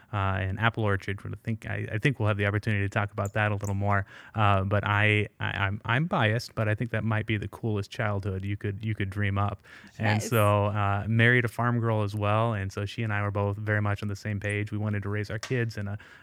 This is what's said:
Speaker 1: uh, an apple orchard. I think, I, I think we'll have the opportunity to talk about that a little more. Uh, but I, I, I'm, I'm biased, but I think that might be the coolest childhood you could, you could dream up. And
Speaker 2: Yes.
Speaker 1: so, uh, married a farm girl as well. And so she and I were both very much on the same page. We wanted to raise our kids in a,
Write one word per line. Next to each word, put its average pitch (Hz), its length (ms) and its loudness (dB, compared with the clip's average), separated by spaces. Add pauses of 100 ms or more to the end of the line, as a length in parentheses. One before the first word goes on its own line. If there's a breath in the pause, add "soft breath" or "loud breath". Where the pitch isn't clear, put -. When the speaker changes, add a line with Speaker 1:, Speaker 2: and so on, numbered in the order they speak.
(120)
Speaker 1:
uh, 107 60 -2
an 95 420 0
apple 113 240 2
orchard. 101 420 0
I 101 40 -8 (160)
think, 110 200 -6
I, 104 240 -6
I 110 80 -4
think 131 220 0
we'll 107 80 2
have 104 80 2
the 101 100 0
opportunity 104 380 0
to 98 60 -2
talk 104 240 -2
about 101 180 -4
that 107 220 0
a - 20 0
little 98 200 -4
more. 101 300 2 (300 loud breath)
Uh, 101 280 4
but 101 220 0
I, 104 440 4 (100)
I, 104 120 -2
I'm, 98 340 -2
I'm 120 180 2
biased, 120 500 0
but 110 140 0
I 107 80 2
think 123 160 -4
that 107 140 -4
might 110 200 0
be 107 120 -2
the 104 100 -4
coolest 104 440 -4
childhood 101 520 -4
you 101 140 -4
could, 104 260 -6
you 110 100 -2
could 98 160 -2
dream 98 280 0
up. 101 260 -2 (340 loud breath)
And 107 240 2
Speaker 2:
Yes. - 80 -6
Speaker 1:
so, 104 360 4
uh, 101 420 0
married 117 380 6
a 113 40 0
farm 120 300 0
girl 110 240 2
as 101 100 -4
well. 107 380 2
And 98 220 -4
so 104 100 -4
she 107 200 -4
and 107 100 -2
I 104 80 0
were 104 100 -2
both 101 240 0
very 107 260 0
much 104 220 0
on 104 60 -2
the 101 80 -4
same 104 240 -4
page. 104 320 -2
We 104 60 -2
wanted 104 240 0
to 101 60 -4
raise 104 220 -4
our 110 80 -6
kids 117 380 -2
in 101 100 -6
a, 101 100 -6 (260 loud breath)